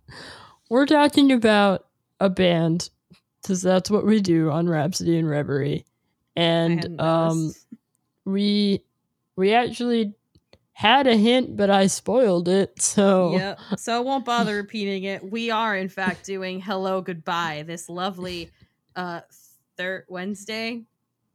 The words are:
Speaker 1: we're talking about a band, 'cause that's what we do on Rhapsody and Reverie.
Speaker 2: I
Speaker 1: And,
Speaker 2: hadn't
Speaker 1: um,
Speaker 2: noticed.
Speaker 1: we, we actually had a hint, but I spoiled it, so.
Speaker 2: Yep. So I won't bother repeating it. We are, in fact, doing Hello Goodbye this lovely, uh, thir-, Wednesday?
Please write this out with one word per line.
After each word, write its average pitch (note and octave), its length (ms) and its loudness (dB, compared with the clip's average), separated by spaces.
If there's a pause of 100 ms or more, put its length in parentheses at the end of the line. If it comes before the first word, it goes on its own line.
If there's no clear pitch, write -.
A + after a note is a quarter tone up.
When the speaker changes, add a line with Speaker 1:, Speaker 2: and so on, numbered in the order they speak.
(680)
Speaker 1:
we're C4 160 4
talking D4 480 6
about G#3 540 4 (320)
a G3 100 2
band, E3+ 600 2 (560)
'cause F#3 160 -2
that's F#3 300 0
what G#3 140 2
we G#3+ 160 4
do E3 280 2
on E3+ 200 0
Rhapsody E3 480 0
and D#3+ 120 0
Reverie. C#3+ 560 -2 (520)
Speaker 2:
I - 20 -2
Speaker 1:
And, E3 400 2
Speaker 2:
hadn't E3 220 -6
Speaker 1:
um, E3 460 0
Speaker 2:
noticed. - 200 -12 (560)
Speaker 1:
we, G3+ 600 0 (520)
we G3 180 2
actually A#3 600 0 (580)
had C4+ 360 4
a A3+ 100 4
hint, A#3 400 2
but G3+ 120 2
I G3 180 4
spoiled F#3+ 600 0
it, F#3+ 340 0
so. F#3+ 520 2
Speaker 2:
Yep. F#3+ 260 -4 (180)
So A#3 200 -4
I - 20 0
won't C4 260 -2
bother A#3 300 0
repeating G3+ 480 -6
it. G3 260 -8
We A3+ 220 -6
are, A3 240 -2
in F#3+ 140 -6
fact, F#3 360 -6
doing F#3 360 -8
Hello F#3+ 400 -4
Goodbye E3+ 680 -6
this E3+ 220 -14
lovely, F3+ 640 -10 (440)
uh, F3+ 260 -8 (560)
thir-, F#3 300 -8
Wednesday? A3 800 -10 (500)